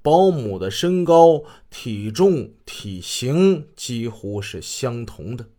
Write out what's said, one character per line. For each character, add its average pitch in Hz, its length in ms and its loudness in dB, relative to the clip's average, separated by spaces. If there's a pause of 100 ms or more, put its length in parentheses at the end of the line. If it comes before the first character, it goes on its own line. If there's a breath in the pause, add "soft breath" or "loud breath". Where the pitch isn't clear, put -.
保 180 300 4
姆 110 280 -4
的 95 120 -4
身 180 340 -2
高、 165 380 8 (280 loud breath)
体 107 400 -10
重、 170 400 0 (140)
体 95 360 -14
型 156 760 0
几 117 340 -8
乎 101 320 -10
是 92 220 -12
相 120 420 -8
同 104 320 -12
的。 117 80 -14 (140)